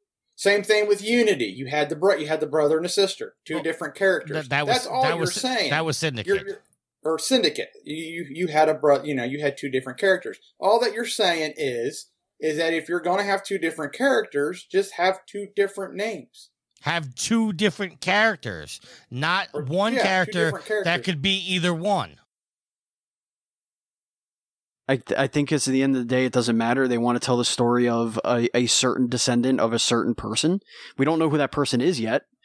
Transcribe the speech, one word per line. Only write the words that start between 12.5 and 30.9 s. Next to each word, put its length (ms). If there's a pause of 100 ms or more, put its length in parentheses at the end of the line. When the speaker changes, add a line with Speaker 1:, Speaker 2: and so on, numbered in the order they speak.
Speaker 1:
that 160
if 140
you're 120
gonna 240
have 200
two 140
different 340
characters, 800
just 240
have 320
two 300
different 380
names. 560 (320)
Speaker 2:
Have 320
two 380
different 480
characters, 800 (300)
not 440
Speaker 1:
Or, 80
Speaker 2:
one 320
Speaker 1:
yeah, 60
two 80
Speaker 2:
character 380
Speaker 1:
different 200
characters. 180
Speaker 2:
that 200
could 180
be 140 (180)
either 180
one. 440 (2750)
Speaker 3:
I 80
th-, 220
I 100
think 240
it's, 160
at 40
the 100
end 120
of 80
the 60
day, 160
it 80
doesn't 240
matter. 300
They 120
wanna 220
tell 160
the 80
story 440
of 360
a, 320
a 100
certain 420
descendant 520
of 120
a 60
certain 360
person. 460 (380)